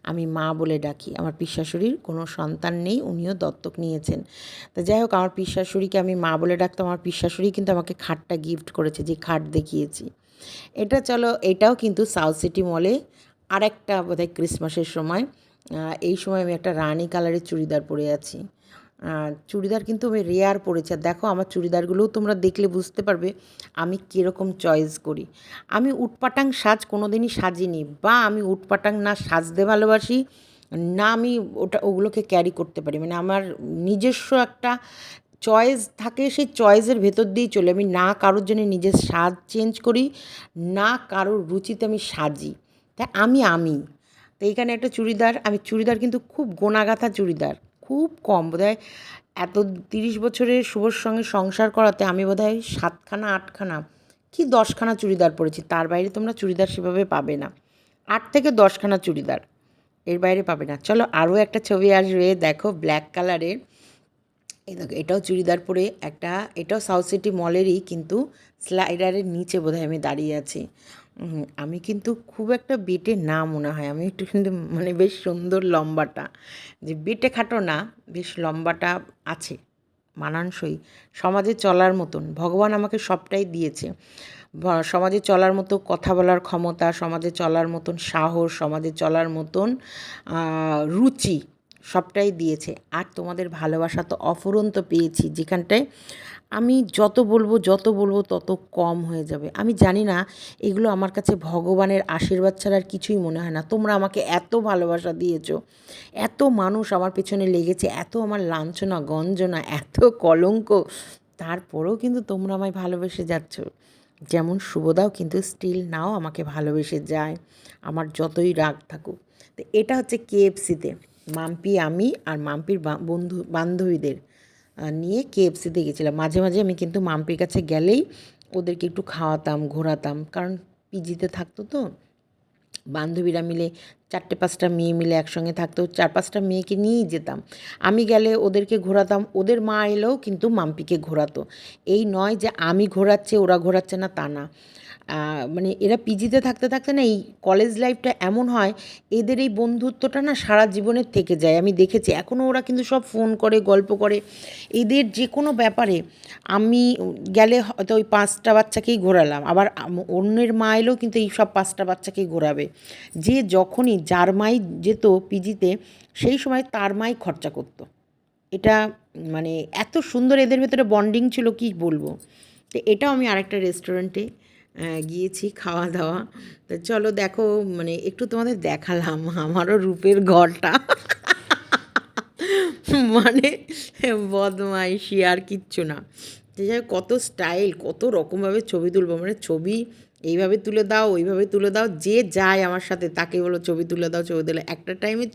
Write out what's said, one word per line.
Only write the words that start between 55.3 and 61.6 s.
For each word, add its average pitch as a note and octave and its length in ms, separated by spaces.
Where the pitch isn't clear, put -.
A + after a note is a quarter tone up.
পরেছি। D#3+ 300
তার E3 260
বাইরে F3+ 220
তোমরা G#3+ 240
চুড়িদার F#3+ 340
সেভাবে F3+ 380
পাবে D3 320
না, C#3+ 140
আট A3 140
থেকে C#4+ 180
দশখানা G3+ 460
চুড়িদার, D3 420
এর F3 140
বাইরে F#3 240
পাবে D3+ 220
না। D3 100
চলো, A3 360
আরও E3 240
একটা G#3+ 240
ছবি G3 340